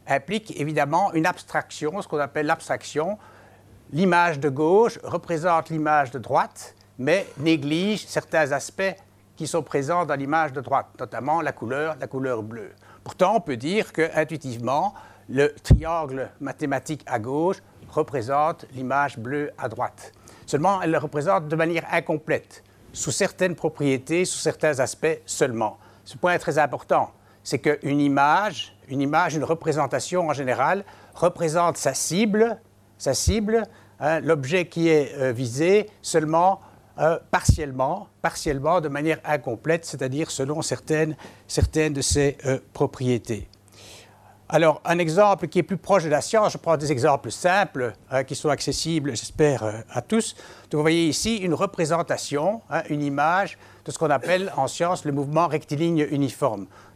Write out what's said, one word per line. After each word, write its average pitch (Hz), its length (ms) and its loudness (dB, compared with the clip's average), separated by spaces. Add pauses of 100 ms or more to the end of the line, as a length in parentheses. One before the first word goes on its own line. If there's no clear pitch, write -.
implique 156 520 -2
évidemment 151 540 0
une 160 120 2
abstraction, 165 760 -4
ce - 60 -12
qu'on 151 120 -4
appelle 147 260 -4
l'abstraction. 160 720 -4 (760)
L'image 175 480 4
de 147 100 0
gauche 170 540 4
représente 165 640 0
l'image 151 420 2
de 135 80 -8
droite, 151 560 -2 (220)
mais 160 300 0 (100)
néglige 160 680 0
certains 151 460 0
aspects 175 420 -4 (400)
qui 151 120 -8
sont 160 160 -2
présents 156 420 -2
dans 147 100 -2
l'image 143 380 0
de 139 80 -8
droite, 127 260 0 (120)
notamment 131 420 -4
la 143 100 -4
couleur, 143 480 -4
la 139 80 -8
couleur 131 340 -4
bleue. 110 300 -12 (320)
Pourtant, 190 320 0
on 220 60 0
peut 131 160 -6
dire 170 340 -4
que, 160 260 0
intuitivement, 143 760 -2 (360)
le 143 260 2
triangle 147 840 2
mathématique 139 680 -4
à 123 140 -2
gauche 147 380 -2 (320)
représente 147 840 -2
l'image 131 460 -2
bleue 143 400 -6
à 127 100 -4
droite. - 440 -8 (340)
Seulement, 185 340 0
elle 170 80 0
le 160 80 2
représente 151 500 0
de 156 80 -4
manière 160 360 0
incomplète, 160 720 -4 (280)
sous - 200 -6
certaines 180 440 0
propriétés, 151 720 0
sous - 140 -6
certains 151 400 0
aspects 156 480 -2
seulement. 113 500 0 (260)
Ce - 140 -18
point 180 160 2
est 165 60 0
très 151 180 -4
important, 147 540 2 (320)
c'est - 160 -4
qu'une 147 400 0
image, 147 760 2 (120)
une 135 140 -2
image, 156 340 2
une 143 80 -2
représentation 156 840 -2
en 151 60 0
général, 139 500 0 (300)
représente 170 640 0
sa 135 160 -2
cible, 214 640 0 (440)
sa 135 100 0
cible, 214 500 0 (360)
hein, 156 220 0
l'objet 156 460 0
qui 165 200 0
est, 143 300 4
euh, 131 160 0
visé 151 560 2 (120)
seulement, 165 600 2 (380)
euh, 156 200 2 (120)
partiellement, 151 760 0 (140)
partiellement, 156 580 0
de 156 80 -2
manière 147 380 -2
incomplète, 151 580 -2
c'est-à-dire 135 480 -4
selon 147 300 -4
certaines, 156 560 -2 (280)
certaines 156 460 2
de 139 100 -2
ses, 143 440 2
euh, 131 140 0 (120)
propriétés. 127 800 -2 (1000)
Alors, 156 380 4
un 170 140 2
exemple 180 480 4
qui 180 120 -2
est 165 40 4
plus 185 140 -4
proche 185 280 2
de 156 40 -2
la 143 120 4
science, 214 320 2
je - 40 -8
prends 160 200 2
des 147 140 -2
exemples 139 400 2
simples, 175 640 0 (160)
hein, 135 140 0
qui 131 120 -8
sont - 140 -2
accessibles, 143 680 -2
j'espère, 143 460 0
euh, 107 80 -2 (180)
à 123 120 -4
tous. - 340 -2 (340)
Donc, 156 80 -2
vous 147 40 2
voyez 165 260 2
ici 220 300 0
une 180 180 -2
représentation, 170 1120 -2
hein, 151 200 -2
une 147 120 -2
image 151 560 0 (260)
de 147 80 -10
ce - 60 -8
qu'on 156 140 0
appelle 180 440 0
en 135 120 0
science 170 360 -2
le 147 80 -4
mouvement 147 360 2
rectiligne 151 600 0
uniforme. 127 580 -2 (280)